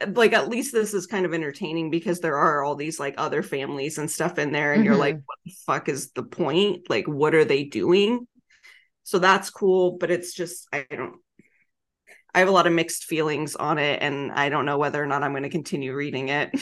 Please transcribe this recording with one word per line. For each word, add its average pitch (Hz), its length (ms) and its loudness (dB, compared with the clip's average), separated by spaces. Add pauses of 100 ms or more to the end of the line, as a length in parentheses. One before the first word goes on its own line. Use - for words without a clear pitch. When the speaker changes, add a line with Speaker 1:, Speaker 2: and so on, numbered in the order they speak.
(140)
Speaker 1:
like, 226 200 6
at 175 140 4
least 240 240 -4
this 214 220 0
is 185 120 -2
kind 190 200 -2
of 160 80 -2
entertaining 160 560 -4
because 170 300 -2
there 156 160 0
are 147 260 4
all 143 140 -2
these, 151 240 -6
like, 139 180 -4
other 143 240 -2
families 139 560 -6
and 151 120 -4
stuff 175 280 -2
in 147 140 -2
there, 147 200 0
and - 120 6
you're - 120 6
like, 147 200 2
Speaker 2:
Mm-hmm. 143 100 -14
Speaker 1:
"What - 180 -14
the - 80 -18 (140)
fuck 147 220 -2
is 135 240 -6
the 127 100 -8
point? 170 680 0
Like, 113 200 0
what 151 260 2
are 156 100 8
they 143 200 2
doing?" 202 640 2 (760)
So - 140 -2
that's 190 320 4
cool, 185 480 2
but 175 140 0
it's 175 200 -4
just, - 400 -10
I 139 160 -6
don't, - 280 -8 (1160)
I - 60 4
have 185 100 6
a 196 40 4
lot 175 160 6
of 170 40 4
mixed 165 320 -2
feelings 151 520 -2
on 151 220 0
it, 147 220 0
and 139 300 -4
I 143 180 0
don't 143 160 0
know 143 140 0
whether 147 240 0
or 147 40 -2
not 143 180 0
I'm 139 80 -2
gonna 139 180 -6
continue 139 440 -6
reading 135 340 -6
it. 143 280 -2
<laughs> 285 60 -2